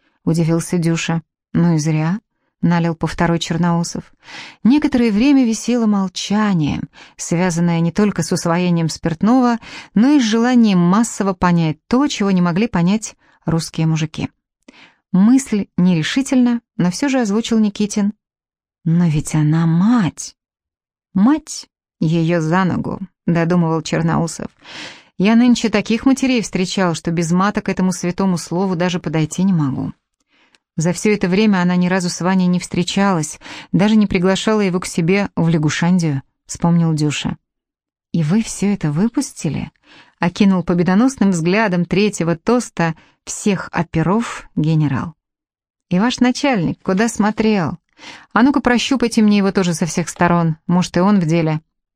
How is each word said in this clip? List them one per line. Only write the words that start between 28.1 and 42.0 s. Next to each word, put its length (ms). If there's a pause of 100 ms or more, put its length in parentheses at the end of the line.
слову 380
даже 240
подойти 440
не 100
могу". 400 (840)
"За 140
всё 220
это 160
время 320
она 160
ни 100
разу 220
с 100
Ваней 280
не 120
встречалась, 800 (320)
даже 240
не 120
приглашала 520
его 220
к 40
себе 500
в 120
Лягушандию", 720 (240)
вспомнил 480
Дюша. 440 (720)
"И 120
вы 200
всё 300
это 180
выпустили?" 800 (480)
окинул 440
победоносным 680
взглядом 540
третьего 500